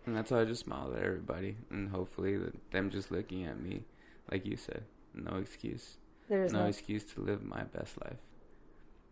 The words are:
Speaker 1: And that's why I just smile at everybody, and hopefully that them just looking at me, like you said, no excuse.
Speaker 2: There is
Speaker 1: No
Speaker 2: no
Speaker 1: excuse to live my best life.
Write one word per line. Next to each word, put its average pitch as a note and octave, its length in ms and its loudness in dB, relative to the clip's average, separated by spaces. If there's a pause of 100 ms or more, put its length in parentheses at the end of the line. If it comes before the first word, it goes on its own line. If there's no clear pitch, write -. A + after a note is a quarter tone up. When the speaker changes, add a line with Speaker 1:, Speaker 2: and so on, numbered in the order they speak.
Speaker 1:
And A#2 120 2
that's A2 160 2
why A#2+ 80 10
I A2+ 40 8
just A#2 200 0
smile C#2 300 -2
at - 80 0
everybody, F#2+ 540 0 (140)
and G2 180 0
hopefully F#2+ 480 2
that - 360 -4
them F#2+ 180 4
just G2 200 -2
looking F#2 360 -2
at A#1 120 -4
me, F#2 260 -4 (460)
like F#2+ 140 0
you G#2 140 -2
said, - 240 -6 (320)
no - 240 -2
excuse. - 580 -6 (320)
Speaker 2:
There G3 140 6
is F3 100 4
Speaker 1:
No G#2 120 6
Speaker 2:
no - 20 6
Speaker 1:
excuse G#2 380 0 (100)
to G2+ 80 -4
live G2 200 2
my - 200 -4
best - 420 -6
life. - 140 -6 (920)